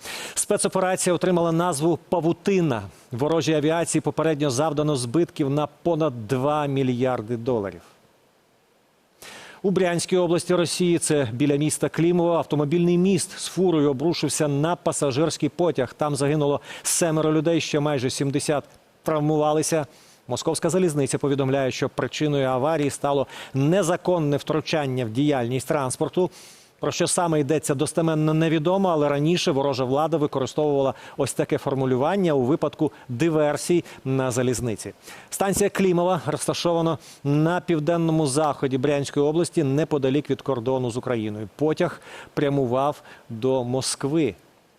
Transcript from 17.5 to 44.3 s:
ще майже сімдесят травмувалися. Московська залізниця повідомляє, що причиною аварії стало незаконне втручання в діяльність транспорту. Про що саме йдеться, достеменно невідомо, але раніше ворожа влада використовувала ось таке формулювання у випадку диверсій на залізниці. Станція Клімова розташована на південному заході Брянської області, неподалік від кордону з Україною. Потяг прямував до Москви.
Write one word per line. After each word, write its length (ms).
ще 200
майже 300
сімдесят 540
травмувалися. 840
Московська 420
залізниця 480
повідомляє, 520
що 180
причиною 600
аварії 420
стало 360
незаконне 840
втручання 680
в 60
діяльність 580
транспорту. 600
Про 120
що 140
саме 340
йдеться, 340
достеменно 600
невідомо, 540
але 200
раніше 440
ворожа 320
влада 320
використовувала 800
ось 160
таке 260
формулювання 760
у 100
випадку 500
диверсій 760
на 260
залізниці. 600
Станція 400
Клімова 560
розташована 720
на 360
південному 640
заході 520
Брянської 480
області, 380
неподалік 640
від 120
кордону 480
з 60
Україною. 600
Потяг 440
прямував 680
до 360
Москви. 680